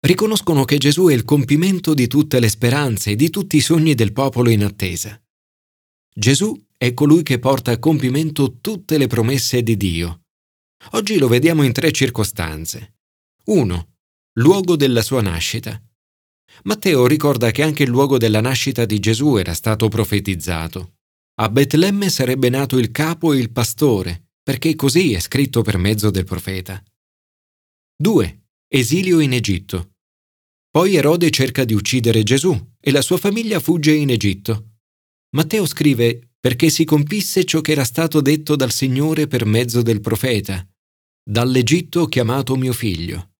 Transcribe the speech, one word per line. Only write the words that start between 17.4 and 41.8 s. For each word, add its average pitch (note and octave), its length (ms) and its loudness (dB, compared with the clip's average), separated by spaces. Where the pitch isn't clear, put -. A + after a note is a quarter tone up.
che C#3 120 -2
anche D3+ 200 0
il B2+ 80 0
luogo C3+ 260 2
della A2 240 2
nascita B2 460 -2
di G#2 140 -2
Gesù A2+ 360 2
era F2 160 -2
stato A2 360 -2
profetizzato. F#2 1040 -4
"A A2 80 0
Betlemme F3 580 2
sarebbe B2+ 400 0
nato B2+ 300 0
il A#2+ 120 0
capo D#3+ 440 -2
e - 20 2
il A#2 140 -2
pastore, G#2 800 -2
perché C#3+ 340 -2
così C#3 360 2
è F2 80 -2
scritto C3 400 -2
per G#2 160 -2
mezzo G#2 320 0
del F#2 160 -2
profeta." F#2+ 580 -10
Due, D#3 520 0
esilio D#3+ 540 2
in C3+ 140 0
Egitto. F#2 540 -4
Poi F#3 240 2
Erode D#3+ 360 2
cerca C3 340 -2
di A2+ 100 0
uccidere A2+ 480 0
Gesù C3+ 560 0
e D#3 140 -2
la C#3 100 2
sua F3+ 140 0
famiglia G#3 420 -2
fugge D#3 340 0
in D3+ 160 2
Egitto. G#2+ 680 -4
Matteo E3 360 0
scrive: A#2+ 720 0
"Perché B2+ 320 2
si D#3+ 140 0
compisse D#3 600 0
ciò D#3+ 160 -2
che D#3 120 -2
era C#3+ 100 0
stato D#3 380 0
detto D3+ 340 0
dal C3 160 0
Signore C#3+ 560 0
per A#2 180 -2
mezzo A#2 380 0
del G#2+ 180 0
profeta: G#2 640 -4
'Dall'Egitto B2+ 800 0